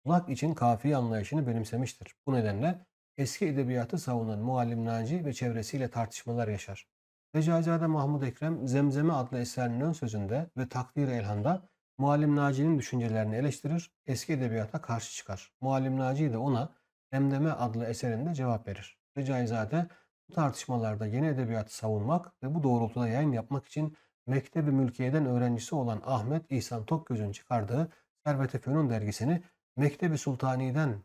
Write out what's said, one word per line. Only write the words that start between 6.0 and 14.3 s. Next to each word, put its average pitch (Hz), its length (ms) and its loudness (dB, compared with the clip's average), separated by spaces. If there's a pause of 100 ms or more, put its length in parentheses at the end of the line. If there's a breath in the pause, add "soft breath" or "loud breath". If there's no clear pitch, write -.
yaşar. 101 400 -6 (480)
Recaizade 165 520 4
Mahmud 147 340 2
Ekrem, 139 460 -2
Zemzeme 143 460 4
adlı 127 260 -2
eserinin 120 420 -2
ön 160 120 0
sözünde 113 640 -2
ve 127 120 -4
Takdir-i 131 420 -2
Elhan'da 113 580 0 (280 loud breath)
Muallim 147 380 4
Naci'nin 143 440 4
düşüncelerini 110 560 0
eleştirir, 143 560 -2 (140)
eski 135 280 -2